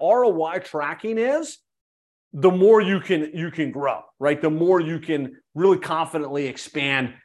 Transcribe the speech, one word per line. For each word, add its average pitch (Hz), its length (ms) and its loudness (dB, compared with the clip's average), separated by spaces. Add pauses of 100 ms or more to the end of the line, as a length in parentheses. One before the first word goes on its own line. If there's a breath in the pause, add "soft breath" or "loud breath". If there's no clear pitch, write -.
R 233 240 4
O 170 180 2
I 165 160 -4
tracking 160 580 -6
is, 269 400 -2 (760)
the 165 180 4
more 202 300 6
you 190 180 0
can, 156 340 -2
you 170 160 -6
can 147 220 -4
grow, 135 300 -4 (180)
right? 147 220 0
The 160 80 0
more 170 320 2
you 160 180 -4
can 143 380 -6 (160)
really 180 240 4
confidently 151 680 -4
expand 135 680 -4 (120)